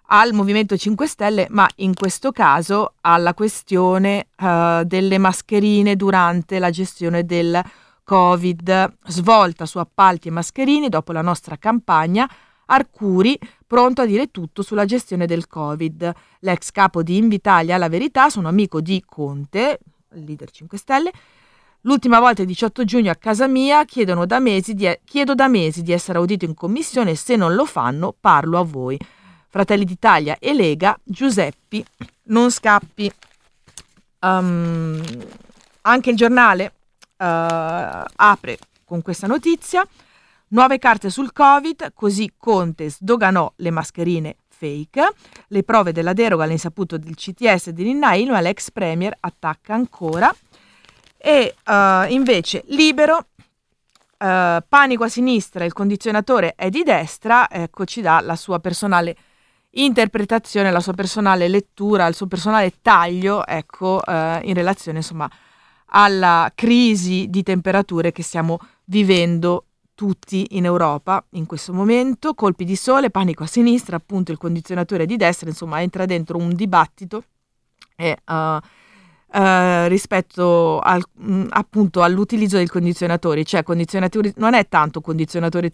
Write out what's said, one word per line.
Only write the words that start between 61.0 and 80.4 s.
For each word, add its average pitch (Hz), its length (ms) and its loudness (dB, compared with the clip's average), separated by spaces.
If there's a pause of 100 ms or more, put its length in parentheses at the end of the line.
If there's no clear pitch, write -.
lettura, 202 580 0
il 165 80 0
suo 196 120 -8
personale 190 540 0
taglio, 185 680 2
ecco, 185 560 -4
eh, 165 420 -4
in 196 100 -4
relazione, 175 440 -4
insomma, 156 320 -8 (580)
alla 185 680 4
crisi 214 720 2
di 185 140 -2
temperature 185 680 -2
che 170 120 -12
stiamo 165 360 -4 (260)
vivendo 175 800 0 (280)
tutti 196 560 -6
in 185 140 -4
Europa 175 640 -2
in 170 140 -10
questo 165 300 -12
momento. 240 580 0
"Colpi 190 320 -2
di 185 120 -4
sole, 262 340 0
panico 185 320 -2
a 156 40 -8
sinistra, 240 500 0
appunto 180 360 -6
il 151 60 -8
condizionatore 170 640 -4
è 160 40 0
di 214 100 -4
destra", 175 340 0
insomma, 156 320 -8
entra 180 240 -6
dentro 170 320 -4
un 170 160 -2
dibattito 185 680 -2 (720)
e, 165 280 -4
eh, 160 360 -4 (720)
eh, 180 560 2
rispetto 175 920 0